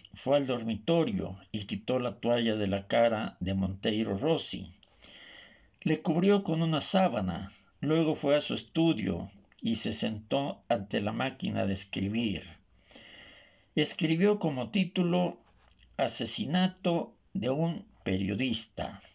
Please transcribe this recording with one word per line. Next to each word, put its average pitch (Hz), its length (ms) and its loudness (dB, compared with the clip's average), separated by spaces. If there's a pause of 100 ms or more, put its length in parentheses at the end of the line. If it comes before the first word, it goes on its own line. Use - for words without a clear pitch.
(140)
fue 139 240 2
al 139 80 0
dormitorio 113 880 0 (160)
y 104 140 -6
quitó 123 320 -2
la 120 200 -4
toalla 117 380 2
de 104 100 0
la 98 200 0
cara 117 540 2
de 95 120 -2
Monteiro 98 640 0
Rossi. 98 560 -2 (1080)
Le 151 180 2
cubrió 190 420 4
con 165 200 0
una 160 180 0
sábana, 104 720 0 (280)
luego 156 340 2
fue 143 200 2
a 147 60 4
su - 140 -4
estudio 110 760 0 (300)
y 113 160 0
se 110 160 -4
sentó 117 800 -4
ante 110 320 -2
la 104 100 -2
máquina 117 540 -2
de 98 80 0
escribir. 101 720 -2 (1300)
Escribió 170 640 2
como 127 320 -4
título 180 640 0 (640)
Asesinato 165 1120 -2 (220)
de 110 160 -2
un 160 340 -2 (180)
periodista. 98 1000 -4 (120)